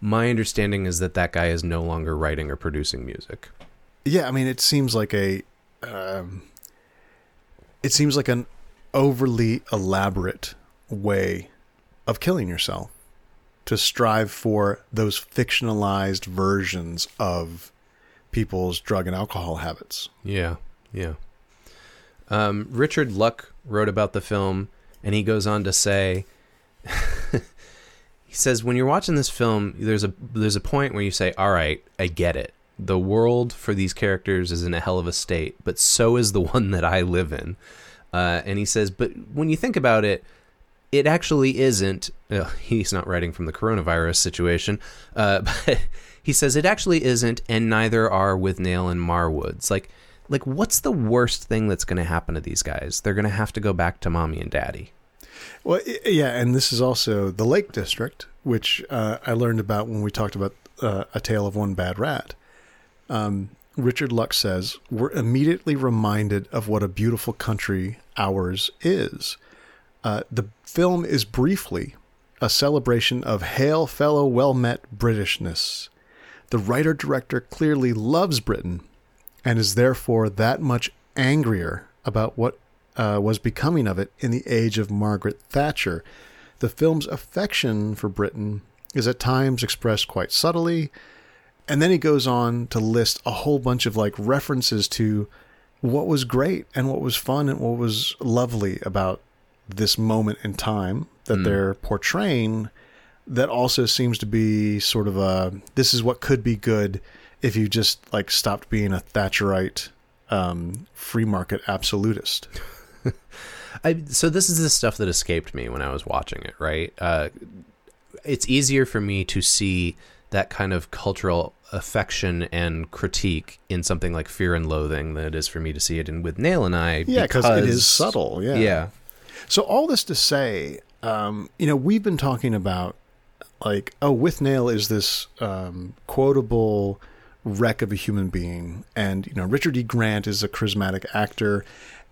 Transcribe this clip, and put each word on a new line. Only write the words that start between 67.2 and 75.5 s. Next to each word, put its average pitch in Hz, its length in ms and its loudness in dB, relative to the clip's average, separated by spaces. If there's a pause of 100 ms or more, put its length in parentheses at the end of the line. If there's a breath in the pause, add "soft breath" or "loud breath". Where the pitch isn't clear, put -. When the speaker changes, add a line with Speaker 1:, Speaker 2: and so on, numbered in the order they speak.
Speaker 2:
country 98 640 -4 (180)
ours 95 540 -2 (100)
is." - 560 -2 (680 soft breath)
Uh, 107 180 -2 (100)
the 113 120 -2 (200)
film 175 400 2
is 123 220 0
briefly - 720 -2 (440)
a 120 80 0
celebration 123 760 2
of 101 180 0
"Hail, 147 440 2
fellow 147 380 2
well-met 127 560 2 (160)
Britishness." 104 920 -2 (600 loud breath)